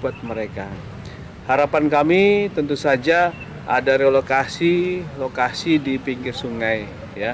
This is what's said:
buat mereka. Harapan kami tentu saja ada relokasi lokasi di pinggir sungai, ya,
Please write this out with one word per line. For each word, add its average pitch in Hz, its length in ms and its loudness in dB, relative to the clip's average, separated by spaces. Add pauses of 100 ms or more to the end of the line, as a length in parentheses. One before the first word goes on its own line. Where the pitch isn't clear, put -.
buat 127 160 -4
mereka. 107 480 -6 (800)
Harapan 147 400 4
kami 151 360 4 (280)
tentu 147 240 -2
saja 156 560 2 (320)
ada 131 320 2
relokasi 139 1040 2 (160)
lokasi 131 640 0
di 135 160 -2
pinggir 127 400 -6
sungai, 113 480 -2 (320)
ya, 104 180 -4